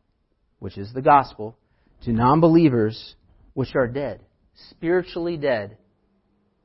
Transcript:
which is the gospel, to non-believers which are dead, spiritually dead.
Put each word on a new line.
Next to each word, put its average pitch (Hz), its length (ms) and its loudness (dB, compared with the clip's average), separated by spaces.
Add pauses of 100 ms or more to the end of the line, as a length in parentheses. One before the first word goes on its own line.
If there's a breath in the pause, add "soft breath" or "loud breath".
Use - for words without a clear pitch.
(600)
which 113 180 -14
is 101 160 -14
the 131 80 -8
gospel, 131 560 2 (460)
to 120 80 -4
non-believers 127 1040 2 (380)
which 131 220 -6
are 131 120 0
dead, 120 340 -8 (500)
spiritually 170 640 -6
dead. 110 400 -4 (880)